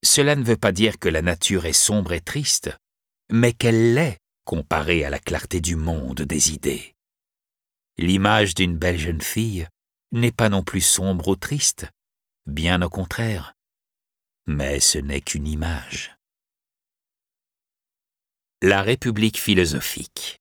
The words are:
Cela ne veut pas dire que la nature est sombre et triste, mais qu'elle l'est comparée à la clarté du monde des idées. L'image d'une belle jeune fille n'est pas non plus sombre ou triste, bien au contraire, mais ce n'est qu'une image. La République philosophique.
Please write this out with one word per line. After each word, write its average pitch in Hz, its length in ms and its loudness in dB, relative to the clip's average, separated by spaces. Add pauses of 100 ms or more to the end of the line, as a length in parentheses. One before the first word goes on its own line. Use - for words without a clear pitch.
Cela 147 300 4
ne 139 100 0
veut 113 120 4
pas 101 160 2
dire 101 260 2
que 92 100 0
la 80 140 0
nature 87 440 0
est 80 60 -2
sombre 98 400 2
et 82 80 -2
triste, - 560 -4 (540)
mais 117 220 4
qu'elle 117 420 4
l'est 135 240 0 (260)
comparée 80 600 0
à 69 60 -4
la 71 100 -4
clarté - 400 -4
du 82 160 -2
monde 78 460 -4
des 73 300 0
idées. 71 420 -6 (1000)
L'image 98 580 2
d'une 90 220 0
belle 87 220 0
jeune 80 240 -4
fille 104 460 -4 (440)
n'est 117 200 2
pas 113 160 2
non 98 140 2
plus 92 180 -2
sombre 92 480 0
ou 98 80 4
triste, - 500 -4 (600)
bien 82 360 0
au 87 60 -2
contraire, 101 680 -6 (920)
mais 71 340 -2
ce - 180 2
n'est 69 220 -4
qu'une 73 260 -6
image. 78 680 -6 (2500)
La 98 200 6
République 110 560 0
philosophique. - 1040 0